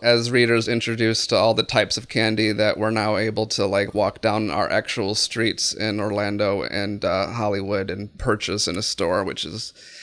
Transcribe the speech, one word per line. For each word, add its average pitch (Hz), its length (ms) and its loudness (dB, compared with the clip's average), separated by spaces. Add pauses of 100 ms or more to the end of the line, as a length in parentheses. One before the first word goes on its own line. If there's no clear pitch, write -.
as 120 280 4
readers, 117 360 4
introduced 117 640 0
to 120 80 2
all 107 160 6
the 110 100 2
types 107 360 0
of 110 100 -10
candy 110 440 2
that 107 260 2
we're 107 100 0
now 107 300 0
able 110 300 -2
to, 101 180 0
like, 98 260 0
walk 101 300 0
down 110 280 0
our 87 220 0
actual 104 420 -2
streets - 600 -2
in 107 260 -2
Orlando 101 600 0
and, 101 420 -4
uh, 95 220 2
Hollywood 101 640 -2
and 101 260 -8
purchase 104 500 -2
in 87 120 -4
a 107 40 -4
store, 92 420 0
which - 200 -6
is 104 300 -10 (280)